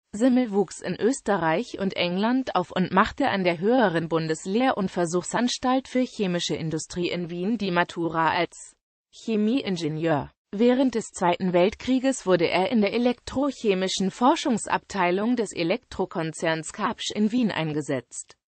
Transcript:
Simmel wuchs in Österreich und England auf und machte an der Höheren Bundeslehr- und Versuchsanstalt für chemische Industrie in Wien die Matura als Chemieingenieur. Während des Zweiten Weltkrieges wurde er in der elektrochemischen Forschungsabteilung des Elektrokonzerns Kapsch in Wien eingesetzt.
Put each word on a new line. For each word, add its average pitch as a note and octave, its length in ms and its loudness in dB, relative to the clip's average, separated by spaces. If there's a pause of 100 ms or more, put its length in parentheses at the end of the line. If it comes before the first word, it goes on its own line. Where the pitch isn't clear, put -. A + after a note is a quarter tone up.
(140)
Simmel A#3+ 380 2
wuchs G3 300 -2
in - 180 -6
Österreich G3+ 800 0
und F#3+ 160 -2
England G#3+ 580 -2
auf F3+ 180 -2
und F3+ 200 0
machte A3 380 2
an F#3+ 160 0
der E3 140 0
Höheren F#3 500 2
Bundeslehr- F3+ 680 0
und F#3+ 160 -2
Versuchsanstalt G#3 960 0
für B3+ 140 0
chemische F3+ 520 -2
Industrie D#3+ 560 -4
in F3 200 -4
Wien F3+ 280 -2
die F#3+ 140 -2
Matura E3+ 600 0
als - 440 -4 (340)
Chemieingenieur. E3 1200 -2 (240)
Während B3 420 4
des G#3 160 -6
Zweiten F3+ 420 0
Weltkrieges B3 720 2
wurde F3+ 240 4
er F3+ 240 2
in A3 80 4
der G3+ 100 2
elektrochemischen A3+ 1200 0
Forschungsabteilung G#3+ 1300 0
des G#3+ 160 -4
Elektrokonzerns E3 1200 -2
Kapsch - 420 -4
in G#3 160 2
Wien A#3+ 180 2
eingesetzt. D3+ 840 -4 (180)